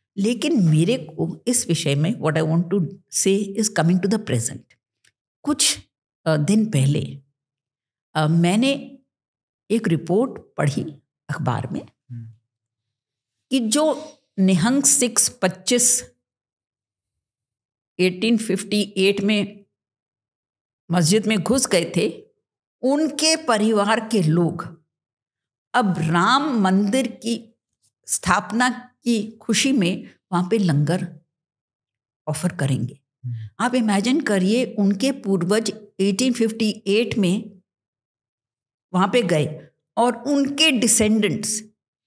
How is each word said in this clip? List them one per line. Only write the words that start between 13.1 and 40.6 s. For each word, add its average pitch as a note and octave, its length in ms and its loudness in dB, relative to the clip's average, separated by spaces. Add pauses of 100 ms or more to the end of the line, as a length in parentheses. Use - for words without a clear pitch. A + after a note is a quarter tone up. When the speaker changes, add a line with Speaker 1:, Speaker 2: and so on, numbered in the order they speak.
Speaker 1:
कि C4 100 2
जो C#4 520 0 (260)
निहंग F#3+ 440 2
सिक्स - 460 2
पच्चीस, - 840 -2 (1800)
एटीन F#3 400 0
फिफ्टी G3+ 580 -2
एट G3 240 2
में G3+ 440 -2 (1300)
मस्जिद F3+ 360 2
में G#3+ 160 0
घुस C4 240 0
गए E3+ 300 0
थे, F#3+ 280 -2 (580)
उनके D4 540 0
परिवार A3 720 0
के G#3 140 2
लोग E3 600 -2 (920)
अब G#3+ 240 2
राम A3 600 2
मंदिर G3+ 460 2
की - 520 -8 (480)
स्थापना G#3 640 0 (340)
की A3 260 0
खुशी - 420 -2
में F#3+ 380 -2 (220)
वहाँ F3+ 180 0
पे A3+ 80 2
लंगर E3 640 0 (1080)
ऑफर E3+ 280 -4
करेंगे। C3 440 -2 (240)
Speaker 2:
हम्म। A#2+ 120 -8 (240)
Speaker 1:
आप A#3+ 140 0
इमेजिन A3+ 460 2
करिए, G#3 580 0
उनके G3+ 340 2
पूर्वज G3+ 600 -2 (280)
एटीन G#3 320 0
फिफ्टी A3 540 -2
एट A3 320 0
में G3 380 -2 (1400)
वहाँ F#3+ 140 2
पे A#3+ 140 2
गए E3 460 -2 (280)
और A#3 200 2
उनके C#4+ 540 2